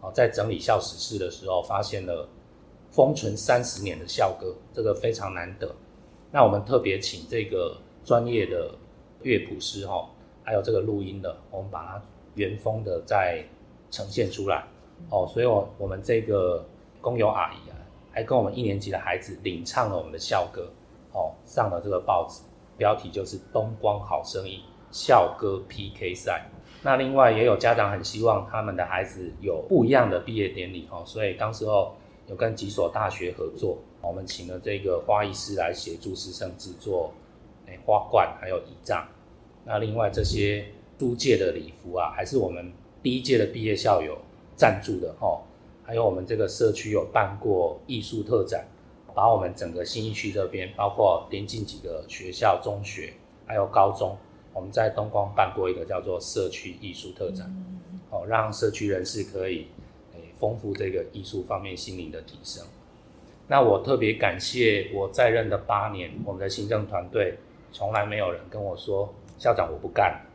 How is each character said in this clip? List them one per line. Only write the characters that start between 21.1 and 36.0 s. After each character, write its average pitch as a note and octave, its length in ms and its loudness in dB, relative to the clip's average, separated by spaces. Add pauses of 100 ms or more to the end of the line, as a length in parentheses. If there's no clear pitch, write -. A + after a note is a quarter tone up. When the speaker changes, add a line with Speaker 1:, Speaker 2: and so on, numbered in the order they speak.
Speaker 1:
哦， D#2+ 200 -2 (140)
上 A2 240 0
了 F2 120 -2
这 G2+ 60 -6
个 F#2 100 2
报 E2+ 300 2
纸， - 140 -16 (340)
标 G#2+ 180 4
题 G#2+ 140 -10
就 F#2+ 160 -6
是 F#2+ 140 -10 (120)
“东 A2 300 0
光 G#2 180 2
好 - 240 -2
声 F#2+ 240 -8
音 F#2+ 140 -12 (300)
校 F#2+ 480 6
歌 F#2+ 280 -2
P G2 300 -10
K F2+ 180 -4
赛”。 F2+ 320 -4 (360)
那 C3+ 140 4
另 C3+ 180 0
外 B2+ 180 10
也 A2 120 4
有 A2 120 6
家 A#2 180 4
长 G#2 160 2
很 F#2+ 140 -4
希 G#2+ 180 -6
望 G#2 280 4
他 A2 100 -4
们 G#2 160 -4
的 F2 80 0
孩 F#2 180 -2
子 F#2 280 -8 (100)
有 F2 260 -2
不 C#3+ 200 6
一 - 20 4
样 B2 220 6
的 F2+ 100 2
毕 A2 140 -8
业 G2+ 140 2
典 F2+ 220 -8
礼， E2 200 -12
哦， F2 160 -10
所 A2 180 -6
以 F#2+ 100 0
当 A2 180 -4
时 A2 120 -6
候 G#2 300 2 (320)
有 F#2+ 100 -10
跟 A2+ 180 0
几 G2 140 -8
所 F2 240 0
大 G#2 160 0
学 F2+ 240 -6
合 - 240 -4
作， F#2+ 220 -2 (240)
我 E2+ 100 -4
们 F#2 140 -10
请 F2 220 -10
了 F#2 120 -10
这 G2+ 180 -4
个 F2+ 280 0
花 G#2+ 180 4
艺 G2 80 -6
师 G2 220 -6
来 F2 180 0
协 E2+ 240 -8
助 F#2 180 -10